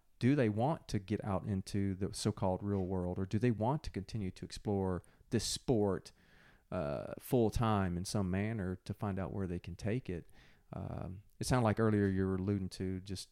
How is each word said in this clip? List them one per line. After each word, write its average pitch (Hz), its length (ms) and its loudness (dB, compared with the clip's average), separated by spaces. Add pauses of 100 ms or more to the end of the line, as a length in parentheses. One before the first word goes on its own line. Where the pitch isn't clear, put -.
(180)
Do 135 180 4
they 127 120 4
want 117 380 0
to - 140 -2
get 98 240 -2
out 95 240 -2
into 98 460 0
the 92 180 -2
so-called 95 500 0
real 101 240 0
world, 90 320 -2
or 95 80 0
do 104 140 0
they 123 100 4
want 117 320 0
to - 80 -8
continue 98 400 -6
to - 140 -10
explore 95 580 -2 (280)
this 110 140 2
sport, 104 680 0 (580)
uh, 71 480 -4
full 117 320 2
time 101 460 2
in 87 80 -4
some 95 260 0
manner 98 540 -2
to 101 100 -6
find 98 240 -4
out 90 140 -4
where 98 160 -2
they 87 100 -4
can 87 160 -10
take 110 340 -4
it? 85 160 -6 (500)
Um, 92 440 -8 (220)
it 110 80 -2
sounded 127 160 6
like 107 160 4
earlier 107 260 6
you 95 180 4
were 95 120 2
alluding 95 320 0
to 92 320 -6
just, 95 320 -10